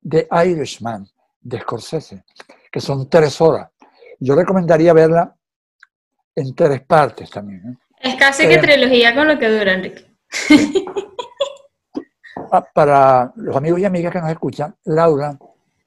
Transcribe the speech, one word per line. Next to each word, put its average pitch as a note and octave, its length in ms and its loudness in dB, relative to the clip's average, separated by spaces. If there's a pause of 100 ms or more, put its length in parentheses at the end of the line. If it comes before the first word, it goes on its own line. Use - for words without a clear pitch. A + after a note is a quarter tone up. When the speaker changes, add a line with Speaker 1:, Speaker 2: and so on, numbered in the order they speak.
Speaker 1:
The D#3 220 -2 (180)
Irishman, A#2 600 -6 (340)
de A#2+ 200 -10
Scorsese, - 640 -12 (460)
que - 100 -8
son C3+ 280 -6
tres D#3 320 2
horas. C#3 300 0 (500)
Yo C#3 140 0
recomendaría E3+ 580 2
verla D#3+ 420 2 (1000)
en C3+ 200 -8
tres C#3+ 280 0
partes - 480 -2
también, - 400 -16
¿eh? B3 80 -16 (320)
Speaker 2:
Es B3 60 -6
casi - 320 2
que A#4 80 6
Speaker 1:
Eh, - 20 6
Speaker 2:
trilogía B3 560 2
con D4 140 0
lo D4+ 100 2
que A3+ 100 -2
dura, G#3 240 0
Enrique. - 340 -10 (240)
<laughs> D4+ 640 2 (1600)
Speaker 1:
Ah, F#3 220 2
para C3+ 640 2
los C3+ 200 -6
amigos E3 240 -2
y G3 40 -2
amigas F3 280 -4
que F3+ 80 -6
nos D#3+ 100 -6
escuchan, D3 440 -8 (100)
Laura D#3 540 0 (480)